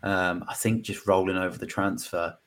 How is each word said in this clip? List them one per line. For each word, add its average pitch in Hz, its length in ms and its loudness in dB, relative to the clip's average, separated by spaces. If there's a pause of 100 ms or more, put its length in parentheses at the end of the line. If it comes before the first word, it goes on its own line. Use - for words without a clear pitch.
um, 92 440 0
I - 60 -8
think 113 300 0
just - 240 -6
rolling 95 300 4
over 92 200 -2
the 92 80 -8
transfer 87 800 -2